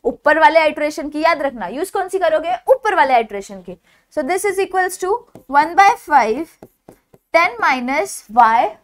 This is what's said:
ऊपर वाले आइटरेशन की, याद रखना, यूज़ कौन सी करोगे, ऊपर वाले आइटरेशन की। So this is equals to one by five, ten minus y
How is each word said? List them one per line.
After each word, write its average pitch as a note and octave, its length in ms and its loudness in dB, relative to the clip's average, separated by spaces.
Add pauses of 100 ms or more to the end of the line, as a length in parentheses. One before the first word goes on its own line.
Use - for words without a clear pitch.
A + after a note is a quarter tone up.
ऊपर D4+ 340 0
वाले D#4+ 220 6
आइटरेशन D4+ 480 -2
की, D4 140 -6
याद D#4+ 200 0
रखना, A#3+ 260 -6
यूज़ C#4 240 -8
कौन F#4+ 160 -4
सी F#4+ 100 -4
करोगे, D#4+ 360 0 (160)
ऊपर A4+ 240 2
वाले C#4+ 200 2
आइटरेशन G3+ 480 -4
की। F3+ 140 -16 (360)
So D4+ 160 -4
this F4+ 220 -2
is F#4+ 140 -4
equals F#4 400 -2
to F#4 100 -2 (440)
one D#4+ 200 0
by G4 120 6 (180)
five, C4 500 0 (800)
ten G4+ 260 0
minus C#4 580 -2 (200)
y A#3 260 4 (180)